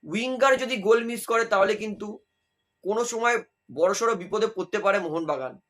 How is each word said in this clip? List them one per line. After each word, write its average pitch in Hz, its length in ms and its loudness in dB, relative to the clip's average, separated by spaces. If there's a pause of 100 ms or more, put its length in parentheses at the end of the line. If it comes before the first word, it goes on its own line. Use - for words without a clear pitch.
উইঙ্গার 254 580 2
যদি 254 140 -4 (100)
গোল 226 220 6
মিস 233 220 -6
করে 226 220 2
তাহলে 202 200 4 (100)
কিন্তু 214 240 -8 (800)
কোনো 214 160 0 (100)
সময় 233 240 0 (400)
বড়সড় 190 440 2
বিপদে 208 360 -2
পড়তে 185 280 -4
পারে 202 220 4
মোহনবাগান। 151 480 -4 (160)